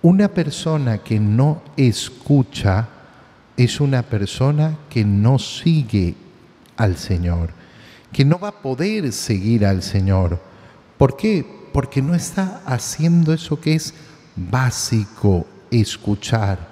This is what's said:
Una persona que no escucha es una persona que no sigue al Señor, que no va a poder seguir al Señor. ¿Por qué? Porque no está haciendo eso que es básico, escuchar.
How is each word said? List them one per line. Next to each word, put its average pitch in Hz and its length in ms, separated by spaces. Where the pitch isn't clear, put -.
Una 190 260
persona 147 680
que 110 220
no 123 420
escucha 117 1120
es 123 240
una 135 220
persona 147 760
que 110 160
no 104 340
sigue 113 760
al 95 180
Señor, 85 540
que 139 140
no 160 140
va 202 100
a - 140
poder 147 500
seguir 104 540
al 95 160
Señor. 95 580
¿Por - 220
qué? 208 260
Porque 139 260
no 151 140
está 185 500
haciendo 160 680
eso 151 260
que 156 140
es - 180
básico, 101 1080
escuchar. 104 880